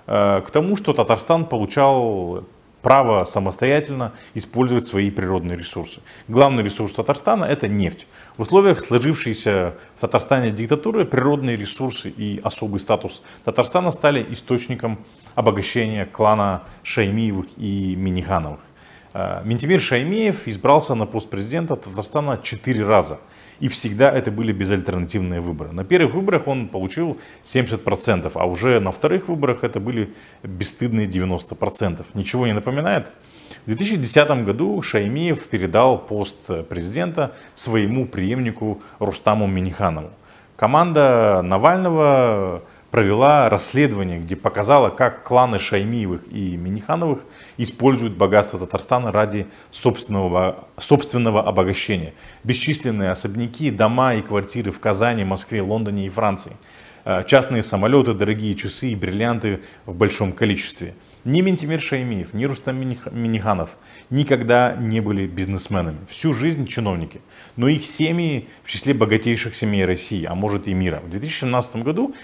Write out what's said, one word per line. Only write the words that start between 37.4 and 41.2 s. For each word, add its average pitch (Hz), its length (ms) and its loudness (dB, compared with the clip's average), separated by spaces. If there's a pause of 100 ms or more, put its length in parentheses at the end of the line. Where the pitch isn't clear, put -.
своему 110 540 0
преемнику 107 760 -4 (180)
Рустаму 104 460 0
Минниханову. 92 680 -2 (440)
Команда 131 880 4